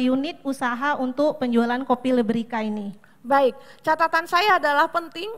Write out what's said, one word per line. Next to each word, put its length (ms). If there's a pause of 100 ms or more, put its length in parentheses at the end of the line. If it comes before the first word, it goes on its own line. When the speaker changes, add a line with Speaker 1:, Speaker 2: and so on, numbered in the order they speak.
Speaker 1:
unit 380
usaha 540
untuk 420
penjualan 420
kopi 320
Liberika 480
ini. 300 (300)
Speaker 2:
Baik, 340 (260)
catatan 460
saya 320
adalah 280
penting 520